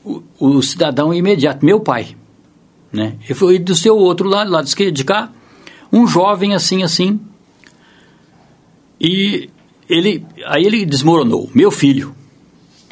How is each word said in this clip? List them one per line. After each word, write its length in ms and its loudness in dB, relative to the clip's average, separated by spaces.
o, 180 -12
o 240 2
cidadão 500 -2
imediato, 540 0
"Meu 140 4
pai", 360 -6
né? 220 -6
E 60 -6
foi 240 2
do 160 -2
seu 220 4
outro 320 2
lado, 220 -2
lado 160 -2
esquerdo, 280 -2
de 100 -4
cá, 260 -4
um 140 4
jovem 480 0
assim, 280 -2
assim, 380 -2
e 480 -2
ele, 360 0
aí 180 0
ele 200 0
desmoronou, 680 0
"Meu 160 4
filho." 440 0